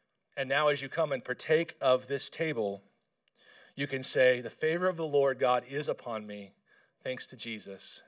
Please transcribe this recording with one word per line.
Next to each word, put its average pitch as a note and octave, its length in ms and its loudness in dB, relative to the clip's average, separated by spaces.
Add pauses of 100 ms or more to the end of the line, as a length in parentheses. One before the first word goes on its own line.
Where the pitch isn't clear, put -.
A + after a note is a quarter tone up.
(360)
And C3+ 120 -4
now D3 200 2
as C#3+ 160 2
you C3+ 60 -8
come D#3 220 -2
and B2+ 140 -4
partake D#3+ 560 0
of B2+ 240 4
this C#3 240 -4
table, A2+ 540 -4 (920)
you C#3 140 -4
can C3 160 -4
say, B2+ 360 6
"The A#2 120 -8
favor E3+ 360 0
of F3+ 80 0
the E3 80 -4
Lord C#3 360 4
God B2 260 4
is C#3 220 -6
upon A2+ 400 -6
me, G2+ 260 -12 (480)
thanks B2+ 240 -6
to - 100 -16
Jesus. G#2 720 -12